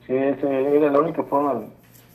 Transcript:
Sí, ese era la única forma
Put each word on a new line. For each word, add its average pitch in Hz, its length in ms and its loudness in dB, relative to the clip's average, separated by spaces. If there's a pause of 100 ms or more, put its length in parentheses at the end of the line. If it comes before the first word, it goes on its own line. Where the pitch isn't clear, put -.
Sí, 131 100 -2
ese 139 600 0
era 147 140 4
la 139 80 4
única 160 240 0
forma 139 400 -2 (520)